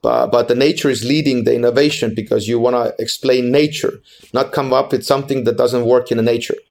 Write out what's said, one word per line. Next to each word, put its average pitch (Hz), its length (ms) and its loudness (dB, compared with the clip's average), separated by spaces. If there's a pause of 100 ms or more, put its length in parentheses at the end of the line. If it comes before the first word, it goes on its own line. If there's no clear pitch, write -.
But, 120 260 2
but 120 200 0
the 120 60 2
nature 139 360 0
is 110 140 -4
leading 131 400 0
the 120 100 2
innovation 120 600 0
because 107 320 -4
you 117 140 0
wanna 120 380 0
explain 123 520 -2
nature, 147 500 0 (320)
not 135 200 -2
come 135 200 -2
up 135 200 2
with 123 120 -2
something 135 400 0
that 117 120 0
doesn't 123 300 0
work 123 240 2
in 117 60 0
the 113 60 2
nature. 117 340 0 (140)